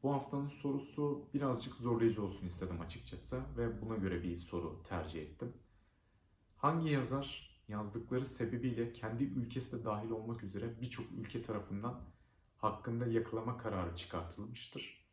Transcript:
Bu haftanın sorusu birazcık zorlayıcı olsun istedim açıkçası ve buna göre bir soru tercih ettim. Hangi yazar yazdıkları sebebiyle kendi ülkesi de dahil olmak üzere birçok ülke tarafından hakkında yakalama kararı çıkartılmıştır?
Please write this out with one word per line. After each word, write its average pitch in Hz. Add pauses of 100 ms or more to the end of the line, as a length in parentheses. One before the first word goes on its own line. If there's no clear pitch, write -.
Bu 139
haftanın 139
sorusu 143
birazcık 131
zorlayıcı 113
olsun 95
istedim 87
açıkçası - (160)
ve 110
buna 110
göre 92
bir 87
soru 85
tercih 80
ettim. 80 (1040)
Hangi 160
yazar 135
yazdıkları 107
sebebiyle 117
kendi 117
ülkesi 120
de 110
dahil 107
olmak 113
üzere 104
birçok -
ülke 113
tarafından 104 (560)
hakkında 117
yakalama 113
kararı 90
çıkartılmıştır? -